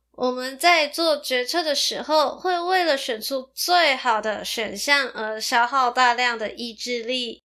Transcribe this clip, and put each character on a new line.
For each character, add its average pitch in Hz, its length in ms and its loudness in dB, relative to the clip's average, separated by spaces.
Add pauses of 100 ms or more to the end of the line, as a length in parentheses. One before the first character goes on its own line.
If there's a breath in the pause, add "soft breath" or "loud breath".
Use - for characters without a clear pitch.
(120)
我 254 180 -2
们 254 260 -6
在 330 300 4
做 320 300 0
决 254 280 -2
策 330 200 -2
的 302 100 0
时 - 260 -2
候， 294 380 2
会 359 240 0
为 370 220 2
了 302 120 2
选 262 240 -6
出 262 320 -6
最 330 440 2
好 233 240 2
的 208 240 -4
选 202 320 -4
项 277 320 2
而 220 320 -6
消 240 260 2
耗 254 240 2
大 247 240 4
量 240 240 0
的 220 140 -6
意 233 200 -10
志 240 300 -6
力。 240 480 -6